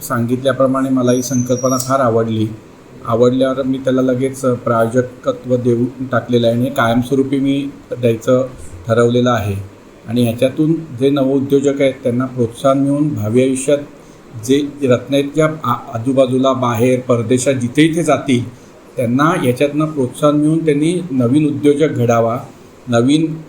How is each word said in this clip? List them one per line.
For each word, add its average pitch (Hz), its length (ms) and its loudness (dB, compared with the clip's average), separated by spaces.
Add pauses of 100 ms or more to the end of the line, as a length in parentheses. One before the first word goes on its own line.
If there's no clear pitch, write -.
सांगितल्याप्रमाणे 131 840 0
मला 127 240 2
ही 127 100 0
संकल्पना 127 560 0
फार 135 220 -2
आवडली. 113 460 0 (600)
आवडल्यावर 127 560 2
मी 131 160 -2
त्याला 131 240 0
लगेच 131 380 -2
प्रायोजकत्व 123 1160 -2
देऊन 120 280 0
टाकलेलं 120 640 -2
आहे 117 100 2
आणि 123 140 0
कायमस्वरूपी 131 680 0
मी 139 300 -2 (300)
द्यायचं 123 480 0 (420)
ठरवलेलं 120 420 4
आहे. 104 240 -2 (540)
आणि 120 140 0
ह्याच्यातून 131 520 0
जे 135 360 -2
नवउद्योजक 139 680 2
आहेत 135 220 2
त्यांना 127 240 -2
प्रोत्साहन 127 520 -2
मिळून 143 300 0
भावी 113 340 0
आयुष्यात 135 360 0 (680)
जे 139 240 2 (140)
रत्नागिरीच्या 139 640 0 (180)
आ-, 120 340 -4
आजूबाजूला, 131 540 2
बाहेर, 123 480 0
परदेशात 123 540 0
जिथे 120 280 0
इथे 165 200 2
जातील 135 640 -2 (300)
त्यांना 120 280 0
ह्याच्यातनं 147 640 0
प्रोत्साहन 147 500 0
मिळून 156 280 2
त्यांनी 156 360 0 (100)
नवीन 135 380 2
उद्योजक 147 400 2
घडावा, 117 500 0 (500)
नवीन 143 460 2 (140)